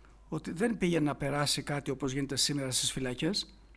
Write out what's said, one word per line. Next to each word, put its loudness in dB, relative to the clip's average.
Ότι -4
δεν 0
πήγε 4
να 2
περάσει 0
κάτι -4
όπως -2
γίνεται -2
σήμερα 2
στις 2
φυλακές, -2